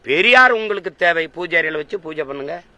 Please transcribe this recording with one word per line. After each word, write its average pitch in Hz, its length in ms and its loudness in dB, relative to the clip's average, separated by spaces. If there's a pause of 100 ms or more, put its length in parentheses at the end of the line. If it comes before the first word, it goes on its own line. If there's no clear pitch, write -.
பெரியார் 240 520 4
உங்களுக்கு 196 320 -6 (120)
தேவை, 170 220 2 (120)
பூஜாரிகளை 160 460 -2
வச்சு 190 240 -8
பூஜை 156 240 -6
பண்ணுங்க 143 240 -10 (240)